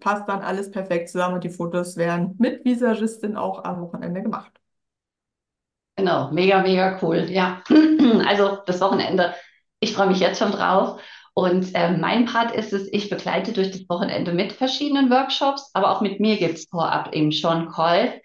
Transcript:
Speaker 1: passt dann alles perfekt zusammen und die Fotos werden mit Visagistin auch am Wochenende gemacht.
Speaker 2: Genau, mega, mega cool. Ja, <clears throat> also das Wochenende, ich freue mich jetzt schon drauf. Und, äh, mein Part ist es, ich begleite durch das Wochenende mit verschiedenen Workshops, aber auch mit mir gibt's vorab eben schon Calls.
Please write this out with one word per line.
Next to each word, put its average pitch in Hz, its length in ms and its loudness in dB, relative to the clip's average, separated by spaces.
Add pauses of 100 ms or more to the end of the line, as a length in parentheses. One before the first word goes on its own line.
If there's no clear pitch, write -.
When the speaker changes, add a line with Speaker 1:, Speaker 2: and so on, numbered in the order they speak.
Speaker 1:
passt 208 280 -2
dann 190 120 -4
alles 196 300 -6
perfekt 175 380 -4
zusammen 180 260 -2
und 170 100 -6
die 170 60 -6
Fotos 175 460 -6
werden 170 420 -2
mit - 260 0
Visagistin 220 720 -2
auch 190 280 -6
am 180 160 -6
Wochenende 175 420 -8
gemacht. - 300 -8 (1400)
Speaker 2:
Genau, 151 360 0
mega, 190 300 4
mega 185 400 2
cool. 165 280 0
Ja, 180 380 -2
<clears throat> 311 580 6
also 202 400 2
das 180 140 -2
Wochenende, 185 540 2 (460)
ich 208 120 -2
freue 196 160 2
mich 185 120 4
jetzt 175 180 2
schon 202 140 0
drauf. - 480 0 (360)
Und, 185 380 0
äh, 175 220 2
mein 233 300 2
Part 233 260 0
ist 214 200 -4
es, 196 200 -4
ich 202 180 -2
begleite - 420 -4
durch 190 200 -2
das - 160 -14
Wochenende 175 440 -2
mit 185 200 -2
verschiedenen 269 580 0
Workshops, 262 640 0
aber 190 160 2
auch 196 100 0
mit 202 200 -2
mir 214 160 2
gibt's 165 340 -4
vorab 151 420 -2
eben 151 200 2
schon 165 380 0
Calls. 175 420 2 (120)